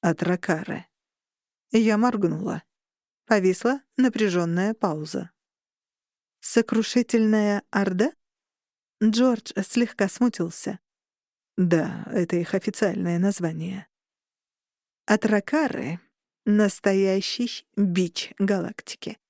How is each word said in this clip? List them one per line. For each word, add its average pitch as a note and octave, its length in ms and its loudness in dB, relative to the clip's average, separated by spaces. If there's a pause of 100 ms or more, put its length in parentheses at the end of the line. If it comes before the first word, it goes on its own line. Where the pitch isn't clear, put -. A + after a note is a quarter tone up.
Атракары. F3+ 840 -2 (840)
Я A3 260 4
моргнула. F#3 680 -2 (600)
Повисла G#3+ 560 2 (160)
напряжённая G3 760 2
пауза. D#3 580 -4 (1080)
"Сокрушительная A3 1300 2
Орда?" G3 420 0 (920)
Джордж A3+ 480 2 (120)
слегка A3+ 440 0
смутился. F#3+ 720 -2 (800)
"Да, E3+ 540 2
это F3 240 0
их E3+ 180 -2
официальное F#3+ 640 -2
название". F3+ 680 -2 (1200)
Атракары — G#3+ 920 0 (460)
настоящий G3 1300 0
бич F3+ 640 0
галактики. G3 800 -4 (100)